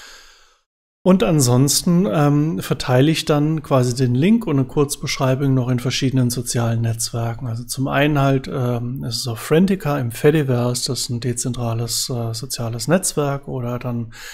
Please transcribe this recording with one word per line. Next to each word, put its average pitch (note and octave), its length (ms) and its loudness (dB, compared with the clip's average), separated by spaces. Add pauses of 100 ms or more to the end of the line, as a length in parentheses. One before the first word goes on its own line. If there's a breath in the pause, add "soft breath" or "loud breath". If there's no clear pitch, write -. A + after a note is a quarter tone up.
(1040 loud breath)
Und F#3 200 6
ansonsten, D3 840 4
ähm, D3+ 520 2
verteile C3+ 500 2
ich D#3 140 -2
dann D#3 400 2
quasi B2+ 280 2
den B2 220 0
Link G3+ 320 4
und D3+ 100 0
eine C3+ 120 2
Kurzbeschreibung C#3 840 0
noch B2+ 160 0
in B2+ 120 0
verschiedenen B2+ 500 0
sozialen A#2 520 -2
Netzwerken. A#2 640 -4
Also A#2 160 -8
zum C3+ 240 -6
einen C#3+ 320 2
halt, C3+ 260 2
ähm, B2 560 -4
ist B2+ 140 -6
es - 100 -6
auf A2+ 140 -6
Friendica E3 580 2
im A#2+ 140 -4
Fediverse, B2+ 760 2
das B2 140 -4
ist - 80 -6
ein A#2+ 100 -4
dezentrales, A#2 920 -4
äh, A#2 260 -4
soziales A#2 520 -6
Netzwerk, D3 640 0
oder B2 320 -6
dann A#2 320 -6 (220 loud breath)